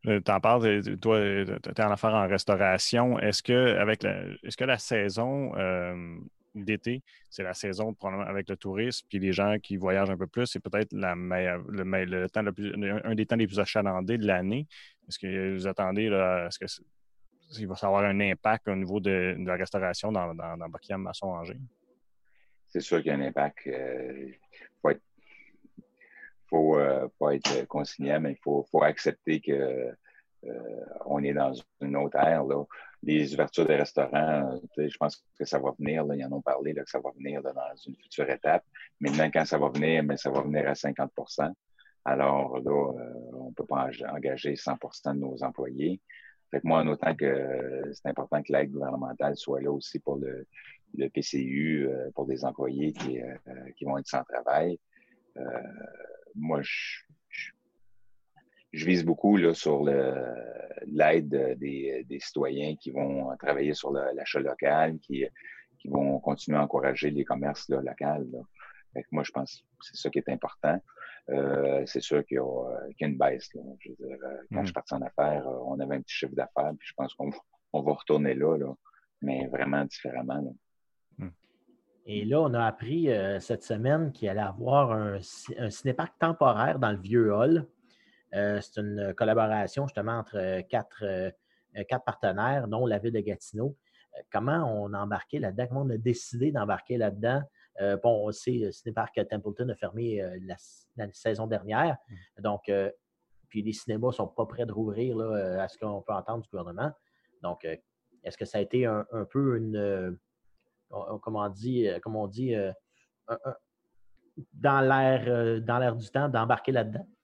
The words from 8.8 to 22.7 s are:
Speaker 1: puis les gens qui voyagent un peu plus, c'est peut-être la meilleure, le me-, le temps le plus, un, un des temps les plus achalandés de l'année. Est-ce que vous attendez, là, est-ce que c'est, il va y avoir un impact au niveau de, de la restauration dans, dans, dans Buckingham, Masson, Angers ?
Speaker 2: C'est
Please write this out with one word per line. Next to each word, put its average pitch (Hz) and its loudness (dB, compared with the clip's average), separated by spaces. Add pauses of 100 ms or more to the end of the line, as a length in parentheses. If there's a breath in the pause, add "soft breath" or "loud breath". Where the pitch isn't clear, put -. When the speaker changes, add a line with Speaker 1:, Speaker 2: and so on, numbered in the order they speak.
Speaker 1:
puis 98 -2
les 95 2
gens 101 4
qui 101 -4
voyagent 95 2
un 95 0
peu 90 -4
plus, 120 -2
c'est - -6
peut-être 104 -2
la 95 -2
meilleure, 90 -2
le 98 -4
me-, 95 0
le 92 -2
temps 107 -2
le 101 0
plus, 101 -6
un, 104 -2
un 113 0
des 107 2
temps 117 2
les 113 4
plus 98 0
achalandés 98 0
de 107 0
l'année. 98 2 (400 loud breath)
Est-ce - -12
que 95 -4
vous 95 -2
attendez, 98 0
là, 92 2
est-ce 87 -8
que 95 -8
c'est, - -10 (800)
il 104 -4
va 95 -6
y - -4
avoir 98 4
un 98 4
impact 101 2
au 101 0
niveau 95 -2
de, 92 2
de 92 -4
la 90 0
restauration 92 -2
dans, 87 -2
dans, 82 -8
dans 85 -10
Buckingham, 95 -8
Masson, 95 -8
Angers ? 87 -8 (1040)
Speaker 2:
C'est - -4